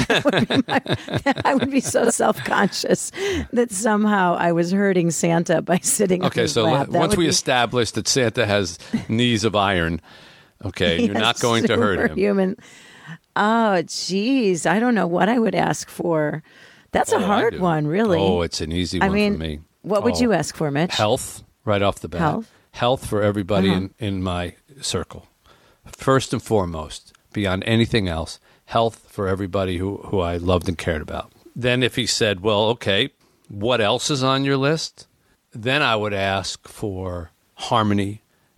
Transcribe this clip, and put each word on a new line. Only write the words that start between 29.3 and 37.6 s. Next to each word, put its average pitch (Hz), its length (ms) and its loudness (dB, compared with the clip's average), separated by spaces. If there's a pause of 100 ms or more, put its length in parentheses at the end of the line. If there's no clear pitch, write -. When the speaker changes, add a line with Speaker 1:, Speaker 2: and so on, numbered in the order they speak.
Speaker 2:
who, 95 200 -4 (100)
who 101 120 -2
I 85 180 0
loved 87 300 2
and 85 100 -2
cared 78 240 -2
about. - 300 -10 (240)
Then 123 280 0
if 120 120 0
he 120 100 -2
said, 101 360 0
"Well, 107 300 2
okay, 113 400 0 (360)
what 113 320 -2
else 110 300 0
is 139 140 -2
on 135 200 2
your 139 140 2
list?" 143 500 -4 (460)
Then 131 280 0
I 120 140 2
would 104 180 -2
ask 98 540 -2
for 92 640 -8 (240)
harmony 104 680 0 (340)